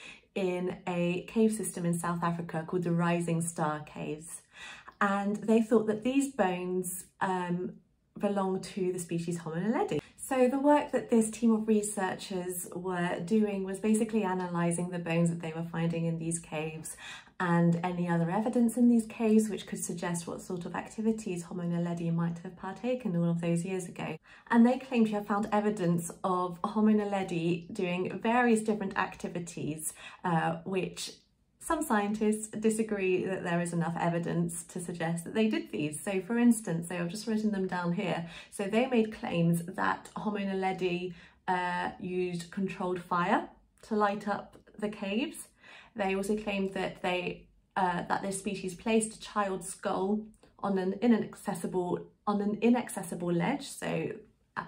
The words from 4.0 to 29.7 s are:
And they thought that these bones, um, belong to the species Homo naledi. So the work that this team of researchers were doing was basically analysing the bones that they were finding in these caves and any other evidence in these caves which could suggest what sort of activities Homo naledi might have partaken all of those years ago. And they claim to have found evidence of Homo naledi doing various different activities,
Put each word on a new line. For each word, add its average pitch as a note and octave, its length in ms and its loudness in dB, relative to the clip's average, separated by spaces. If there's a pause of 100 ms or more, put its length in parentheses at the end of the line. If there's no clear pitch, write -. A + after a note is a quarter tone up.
And G3+ 380 2
they A3 240 4
thought A3 260 4
that G#3+ 160 -2
these C4+ 300 2
bones, F3+ 720 -2 (160)
um, F3+ 540 -2 (440)
belong G3 400 0
to F#3 320 -2
the F3+ 80 -4
species E3+ 380 -4
Homo D#3+ 200 -8
naledi. A#3+ 440 0 (160)
So B3+ 320 4
the C4+ 100 0
work D4 320 6
that B3 180 0
this A3 200 6
team A3+ 220 2
of A3 160 2
researchers F#3 1080 -2
were F3+ 480 -2
doing G3+ 400 2
was F#3+ 160 -4
basically A3 440 2
analysing F3 640 0
the F3 100 -6
bones E3+ 300 4
that - 120 -2
they D#3+ 120 -6
were E3 100 -6
finding E3 420 -2
in E3 140 -2
these E3 180 -4
caves D#3 600 -8 (420)
and E3+ 420 4
any F3 280 -2
other E3+ 200 2
evidence A3+ 460 2
in A#3+ 140 6
these A3+ 160 6
caves A3 420 4
which F#3+ 200 -6
could - 140 -8
suggest F3 460 -4
what - 140 -8
sort F3+ 240 -6
of F3 100 -8
activities G#3+ 680 -2
Homo F3 200 -8
naledi E3+ 500 0
might E3+ 260 -2
have F#3 180 -12
partaken G3 580 -4
all E3+ 140 2
of E3+ 100 0
those E3+ 240 0
years F#3 220 -4
ago. D#3+ 320 -8 (320)
And A#3 160 8
they B3+ 140 4
claim A#3 260 2
to G#3+ 60 0
have G#3 160 -2
found G#3+ 260 0
evidence G3 580 2 (140)
of F3+ 380 0
Homo G#3+ 280 4
naledi F#3+ 800 0
doing F3+ 480 -2
various A#3 420 4
different G#3 360 -2
activities, E3+ 960 -6 (320)